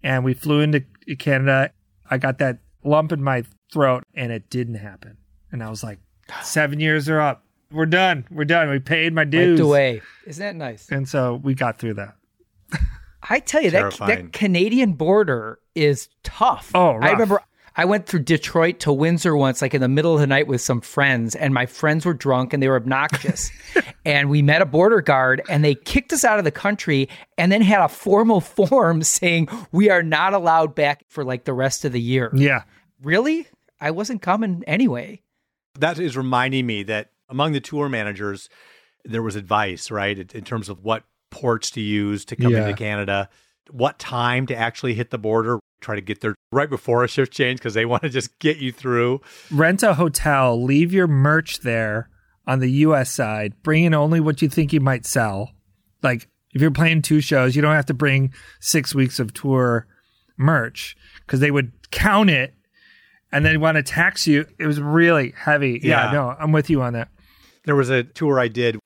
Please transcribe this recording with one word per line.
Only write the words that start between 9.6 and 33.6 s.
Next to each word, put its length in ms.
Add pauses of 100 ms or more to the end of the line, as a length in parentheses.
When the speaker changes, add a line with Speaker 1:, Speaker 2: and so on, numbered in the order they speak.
Speaker 2:
away. 340 (240)
Isn't 180
that 120
nice? 340
Speaker 1:
And 180
so 360
we 100
got 240
through 180
that. 200 (560)
<laughs> 80 (500)
Speaker 2:
I 100
tell 220
you, 100
that, 80
Speaker 3:
Terrifying. 460
Speaker 2:
that 80
Canadian 600
border 680 (160)
is 340 (140)
tough. 520
Speaker 1:
Oh, 160
Speaker 2:
I 60
Speaker 1:
rough. 160
Speaker 2:
remember 280 (340)
I 100
went 200
through 140
Detroit 600
to 120
Windsor 420
once, 260
like, 120
in 80
the 60
middle 260
of 60
the 80
night 180
with 160
some 200
friends, 520
and 200
my 120
friends 400
were 80
drunk 400
and 80
they 80
were 80
obnoxious. 720 (240)
Speaker 1:
<laughs> 80 (240)
Speaker 2:
And 240
we 120
met 200
a 40
border 340
guard, 480
and 160
they 120
kicked 360
us 140
out 120
of 60
the 80
country 560 (300)
and 160
then 80
had 180
a 80
formal 540
<laughs> 0
form 600
saying 460 (240)
we 180
are 140
not 300
allowed 420
back 320
for, 160
like, 220
the 80
rest 320
of 80
the 80
year. 340
Speaker 1:
Yeah. 280 (380)
Speaker 2:
Really? 460 (320)